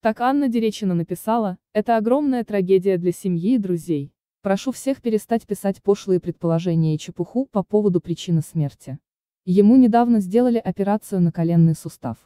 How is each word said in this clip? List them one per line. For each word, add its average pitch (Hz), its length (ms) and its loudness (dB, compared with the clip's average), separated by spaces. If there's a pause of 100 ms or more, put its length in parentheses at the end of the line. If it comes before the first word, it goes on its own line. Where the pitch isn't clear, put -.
Так 220 180 -2
Анна 269 280 0
Деречина 220 460 -2
написала: 190 640 -4 (140)
"Это 226 240 0
огромная 247 460 0
трагедия 190 560 0
для 175 140 -2
семьи 180 420 -2
и 247 40 0
друзей. 165 540 -4 (300)
Прошу 196 300 -4
всех - 280 -6
перестать 220 460 -2
писать 196 340 -6
пошлые 196 380 0
предположения 165 800 -2
и - 20 -6
чепуху 202 540 -6
по 190 100 -2
поводу 202 380 0
причины 165 420 -4
смерти". - 560 -8 (460)
Ему 202 320 6
недавно 240 420 4
сделали 226 400 2
операцию 196 640 -2
на 170 100 4
коленный 165 460 2
сустав. - 500 -10